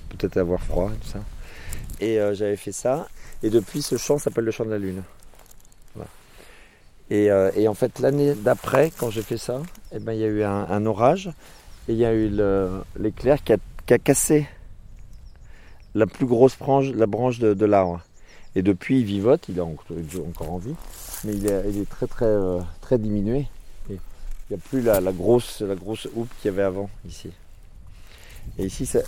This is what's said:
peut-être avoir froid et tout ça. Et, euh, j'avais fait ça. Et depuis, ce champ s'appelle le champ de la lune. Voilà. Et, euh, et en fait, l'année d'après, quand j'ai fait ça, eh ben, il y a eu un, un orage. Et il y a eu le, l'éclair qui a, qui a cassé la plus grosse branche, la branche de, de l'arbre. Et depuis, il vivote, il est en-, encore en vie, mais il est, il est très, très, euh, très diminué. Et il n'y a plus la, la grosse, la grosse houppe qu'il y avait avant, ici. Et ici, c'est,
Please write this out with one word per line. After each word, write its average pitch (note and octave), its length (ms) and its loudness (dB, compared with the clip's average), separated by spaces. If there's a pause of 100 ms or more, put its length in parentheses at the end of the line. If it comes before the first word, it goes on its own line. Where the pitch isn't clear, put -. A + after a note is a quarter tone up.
peut-être - 280 -2
avoir F2+ 240 2
froid F#2 300 0
et G#2+ 60 -4
tout - 140 -10
ça. G2+ 80 -8 (800)
Et, A2 200 2
euh, G#2 140 2
j'avais G2+ 220 0
fait G2+ 160 -10
ça. C#3 360 -2 (360)
Et A2 60 2
depuis, A2+ 320 2
ce C3+ 160 -2
champ C#3+ 200 2
s'appelle A#2 280 -2
le A2+ 60 0
champ A2+ 140 -4
de A2 40 -6
la G#2+ 100 -2
lune. F#2+ 240 -6 (920)
Voilà. - 140 -14 (1000)
Et, G#2 200 4
euh, F#2+ 260 6
et G#2+ 120 4
en A2 60 4
fait, A2+ 260 -2
l'année C#3+ 340 2
d'après, B2+ 640 2
quand A#2+ 120 -2
j'ai A2 120 -4
fait A#2 160 -4
ça, B2 240 -6 (300)
eh A2+ 80 -8
ben, G#2+ 140 -6
il A2 60 -4
y A2 40 0
a A2 40 2
eu G#2+ 160 2
un, G2+ 260 0
un G#2 160 2
orage. C3 440 2 (600)
Et A#2 40 2
il A2+ 40 0
y A#2 80 4
a A2+ 80 4
eu A2 160 2
le, G2 400 2 (280)
l'éclair B2 460 2
qui - 100 4
a, G#2+ 40 4 (280)
qui - 80 6
a A#2+ 60 6
cassé D3 480 2 (1500)
la G#2 120 4
plus C3+ 180 -2
grosse B2 320 6
branche, C3+ 280 2 (100)
la A2 100 4
branche A#2 340 0
de, A2 140 6
de G2+ 120 2
l'arbre. F#2+ 340 4 (560)
Et G2 60 2
depuis, G2 400 4
il A2+ 40 2
vivote, G2+ 440 2
il F2+ 80 -4
est F2+ 40 -2
en-, E2 140 -4 (540)
encore E2 240 -8
en F2+ 40 -6
vie, A2+ 180 -8 (500)
mais G#2+ 100 -2
il G2+ 100 -2
est, G2 240 0
il G2+ 120 -2
est F#2+ 80 -6
très, - 180 -6
très, - 180 -2
euh, F#2+ 360 2 (180)
très - 180 0
diminué. G#2+ 480 0 (460)
Et - 20 -8 (560)
il - 20 -6
n'y G#2 40 -6
a F2+ 40 -8 (100)
plus C3 120 0
la, G#2+ 200 4
la F#2 100 0
grosse, G#2 500 2
la G2 140 -2
grosse F#2+ 400 -8
houppe A#2 140 -4 (120)
qu'il G#2 80 2
y G2 40 -2
avait G2 100 0
avant, G2 260 -2 (180)
ici. E2+ 220 -12 (1300)
Et - 80 -2
ici, C3 200 -4
c'est, - 220 0